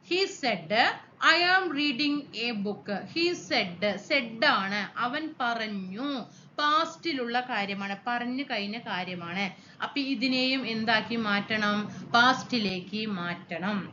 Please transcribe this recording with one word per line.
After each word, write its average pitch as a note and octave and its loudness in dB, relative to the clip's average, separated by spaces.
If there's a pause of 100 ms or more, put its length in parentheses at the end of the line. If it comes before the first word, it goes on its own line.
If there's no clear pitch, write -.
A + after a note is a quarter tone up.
He F4 2 (200)
said, F#3+ -2 (600)
"I E4 6 (160)
am F#4+ 6 (160)
reading D4 2 (300)
a - -2 (160)
book." G#3 -4 (240)
He E4+ 0 (220)
said, G#3 0 (220)
said A#3 0 (140)
ആണ്, G3+ -2 (240)
അവൻ C#4+ -2 (200)
പറഞ്ഞു. G#3+ -4 (500)
പാസ്റ്റിലുള്ള D4 0 (140)
കാര്യമാണ്, G3+ -2 (120)
പറഞ്ഞു B3 -2
കഴിഞ്ഞ G#3 -4 (100)
കാര്യമാണ്. F3+ -4 (420)
അപ്പൊ - -4 (160)
ഇതിനെയും C4 2 (120)
എന്താക്കി A3 2 (100)
മാറ്റണം? G#3 2 (380)
പാസ്റ്റിലേക്ക് G#3+ 4 (180)
മാറ്റണം. F3 -4 (140)